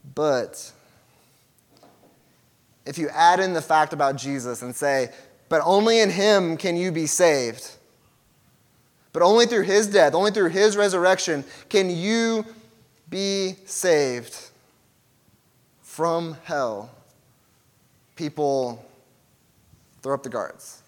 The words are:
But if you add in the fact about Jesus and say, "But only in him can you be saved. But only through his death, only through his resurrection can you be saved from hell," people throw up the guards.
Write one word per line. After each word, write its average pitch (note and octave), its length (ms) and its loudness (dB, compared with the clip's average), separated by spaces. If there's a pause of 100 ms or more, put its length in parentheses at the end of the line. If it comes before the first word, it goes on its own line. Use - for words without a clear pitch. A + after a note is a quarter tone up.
(140)
But C3+ 580 -4 (2250)
if C#3+ 120 -12
you D3+ 120 -4
add F3 300 4
in F#3 140 -2
the D#3+ 80 -2
fact D#3 320 0
about C#3+ 240 0
Jesus B2 440 -8
and B2 140 -12
say, C3+ 340 -2 (380)
"But D#3+ 160 0
only G#3+ 360 4
in G#3 100 4
him F#3 480 2
can F3 180 -4
you F3+ 160 -4
be D#3 160 -4
saved. C3+ 640 0 (1400)
But E3 100 2
only A3+ 220 6
through A3+ 180 0
his G3+ 240 2
death, F3 260 4
only F#3+ 160 2
through G3 200 0
his G3 280 2
resurrection F#3 680 0 (260)
can F#3+ 200 2
you A3 560 -2 (640)
be F#3+ 460 -6 (100)
saved C#3 720 -2 (1500)
from E3 600 -4
hell," A#2+ 480 -6 (1200)
people C#3 680 -4 (1160)
throw C3+ 120 -4
up C3+ 100 -6
the C3 60 -12
guards. - 580 -12